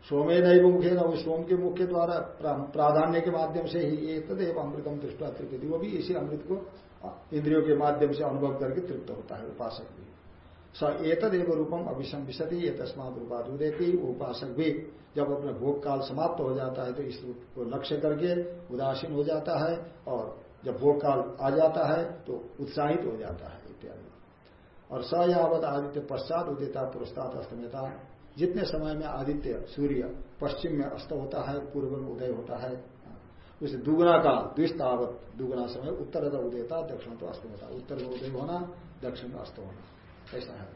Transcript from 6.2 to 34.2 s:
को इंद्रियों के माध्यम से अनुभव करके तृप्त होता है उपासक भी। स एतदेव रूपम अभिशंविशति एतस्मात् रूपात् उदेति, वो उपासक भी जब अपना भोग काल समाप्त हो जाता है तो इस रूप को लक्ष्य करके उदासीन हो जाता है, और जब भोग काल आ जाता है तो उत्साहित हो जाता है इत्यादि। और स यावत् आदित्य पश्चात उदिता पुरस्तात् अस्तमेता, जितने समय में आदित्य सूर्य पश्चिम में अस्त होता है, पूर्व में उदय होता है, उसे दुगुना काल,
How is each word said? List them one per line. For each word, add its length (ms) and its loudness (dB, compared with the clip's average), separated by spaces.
को 140 -4
इंद्रियों 260 4
के 140 6
माध्यम 360 4
से 120 0
अनुभव 340 0
करके 220 0
तृप्त 300 -6
होता 260 -10
है 100 -10
उपासक 380 -8
भी। 240 -18
स 380 2
एतदेव 420 4
रूपम 300 0
अभिशंविशति 840 -4
एतस्मात् 500 -6
रूपात् 300 -6
उदेति, 480 2
वो 120 0
उपासक 380 -4
भी 460 0
जब 160 2
अपना 200 -2
भोग 320 0
काल 160 0
समाप्त 400 -2
हो 140 0
जाता 280 -2
है 100 -4
तो 100 -6
इस 220 -8
रूप 120 -10
को 220 -6
लक्ष्य 200 -4
करके 460 2
उदासीन 380 -2
हो 120 2
जाता 460 0
है, 200 -4
और 320 -4
जब 140 -2
भोग 180 8
काल 440 2
आ 100 4
जाता 460 6
है 160 2
तो 380 -8
उत्साहित 400 0
हो 40 -6
जाता 320 -8
है 120 -16
इत्यादि। 380 -16
और 120 -6
स 120 -8
यावत् 500 4
आदित्य 360 -2
पश्चात 480 -4
उदिता 340 -4
पुरस्तात् 540 -6
अस्तमेता, 640 -8
जितने 260 2
समय 300 -2
में 120 -4
आदित्य 600 -4
सूर्य 480 -2
पश्चिम 300 -2
में 140 0
अस्त 260 -8
होता 380 -4
है, 80 -2
पूर्व 380 -4
में 120 -6
उदय 180 -4
होता 300 -4
है, 280 -6
उसे 140 -4
दुगुना 420 8
काल, 160 6